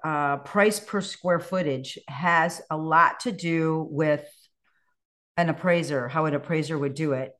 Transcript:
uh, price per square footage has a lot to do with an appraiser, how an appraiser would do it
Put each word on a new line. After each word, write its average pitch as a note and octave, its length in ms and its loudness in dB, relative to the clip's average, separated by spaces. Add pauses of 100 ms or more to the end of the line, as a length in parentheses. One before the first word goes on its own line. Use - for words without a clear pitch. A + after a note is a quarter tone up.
uh, D3 340 0
price G3+ 400 2
per - 220 -6
square F3 400 -2
footage D3 640 -4
has E3+ 640 2
a D#3+ 60 -4
lot D#3+ 440 4
to A#3+ 120 -4
do D#3+ 580 -2
with D3+ 340 0 (1120)
an E3+ 120 2
appraiser, D3+ 580 0
how D#3 200 0
an C#3+ 80 0
appraiser D#3 440 -2
would C#3 160 -2
do D3+ 180 -2
it C3 280 -4